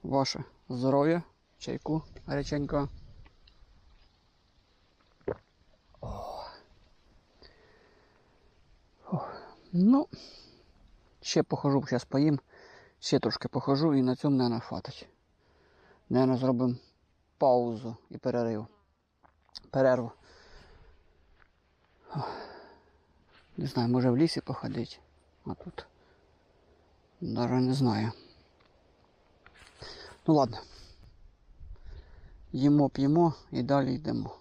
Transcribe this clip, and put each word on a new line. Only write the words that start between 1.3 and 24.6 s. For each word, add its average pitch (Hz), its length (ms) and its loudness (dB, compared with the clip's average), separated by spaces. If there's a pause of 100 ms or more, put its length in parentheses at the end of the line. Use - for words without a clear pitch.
чайку - 460 -6 (220)
гаряченького. 143 640 -2 (3000)
О. - 420 -10 (2500)
Фух. - 380 -8 (300)
Ну, 214 360 6 (1200)
ще 156 160 2
похожу, 139 440 0
щас 123 180 -2
поїм, 143 340 2 (600)
ще - 200 2
трошки 113 280 -2
похожу 143 460 0
і 135 80 4
на 127 140 2
цьому, 139 220 2
наверно, 120 220 2
хватить. - 480 -12 (1040)
Наверно, 131 280 2
зробимо 127 380 2 (600)
паузу 120 600 2 (120)
і 120 80 -14
перерив. 117 500 -2 (1040)
Перерву. 127 400 2 (2000)
Ох. - 140 -6 (1300)
Не 151 100 -6
знаю, 123 220 0
може 127 220 4
в 120 60 2
лісі 160 240 2
походить, 117 600 -8 (440)